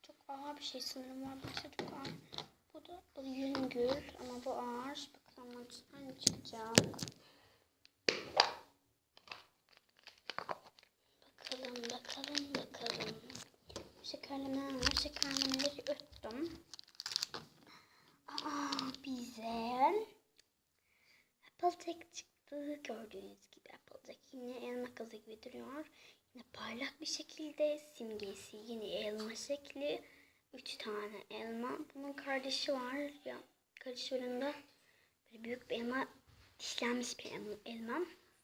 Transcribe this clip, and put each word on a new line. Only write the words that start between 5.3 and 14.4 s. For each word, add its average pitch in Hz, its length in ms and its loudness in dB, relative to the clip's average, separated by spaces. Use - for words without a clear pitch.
ondan 240 200 -10
sonra - 320 -14
ne 262 160 -8
çıkacak. 226 580 6
Bakalım, 262 360 -4
bakalım, 277 640 -2
bakalım. - 640 -2
Şekerleme 277 720 -2